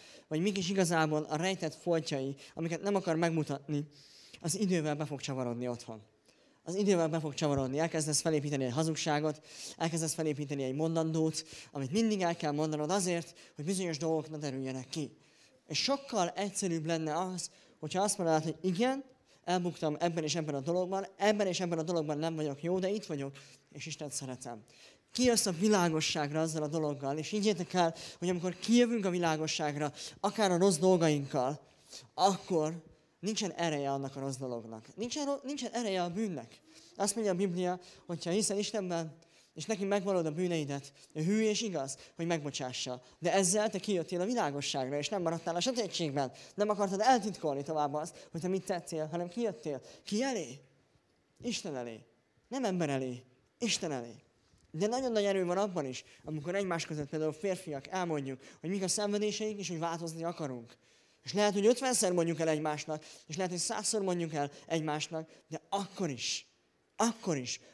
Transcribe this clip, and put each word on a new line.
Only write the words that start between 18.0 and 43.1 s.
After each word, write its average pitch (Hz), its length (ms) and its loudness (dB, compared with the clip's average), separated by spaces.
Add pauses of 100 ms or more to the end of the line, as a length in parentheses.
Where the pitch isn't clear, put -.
azt 208 160 2
mondanád, 160 260 4
hogy 160 180 -4
igen, 233 420 0 (400)
elbuktam 175 560 0
ebben 170 240 0
és 151 120 0
ebben 151 200 -2
a 135 60 -2
dologban, 180 460 0 (100)
ebben 208 300 4
és 175 120 0
ebben 170 200 0
a 160 40 0
dologban 156 340 0
nem 160 180 -2
vagyok 147 280 -2
jó, 175 160 0
de 185 100 0
itt 208 160 -2
vagyok, 139 320 -6 (340)
és 143 140 -12
Istent 151 260 -8
szeretem. 123 520 -8 (480)
Kijössz 240 340 4
a 196 60 0
világosságra 160 880 4
azzal 160 220 0
a 151 40 -2
dologgal, 143 500 0
és 156 120 -6
higgyétek 202 440 0
el, 170 220 4 (240)
hogy 175 100 0
amikor 180 300 -2
kijövünk 233 460 4
a 190 40 4
világosságra, 156 840 0 (260)
akár 202 320 2
a 175 60 6
rossz 185 200 6
dolgainkkal, 151 840 4 (540)
akkor 170 720 2 (360)
nincsen 202 320 -2
ereje 151 400 0
annak 139 240 -4
a 139 40 -8
rossz 135 160 -4
dolognak. 113 500 -8 (100)
Nincsen 247 300 -4
ro-, 277 180 -2
nincsen 254 280 -6
ereje 196 320 0
a 175 60 -2
bűnnek. 170 520 -4 (340)
Azt 202 200 0
mondja 208 180 2
a - 20 2
Biblia, 180 440 0 (260)
hogyha 170 240 -6
hiszel 196 280 2
Istenben, 180 600 -2 (360)
és 160 120 -10
neki 202 200 -2
megvallod 190 400 2
a 156 60 0
bűneidet, 151 640 -2 (200)
ő 156 100 -2
hű 208 180 4
és 214 200 2
igaz, 156 360 -4 (180)
hogy 170 100 -2
megbocsássa. 139 760 -4 (180)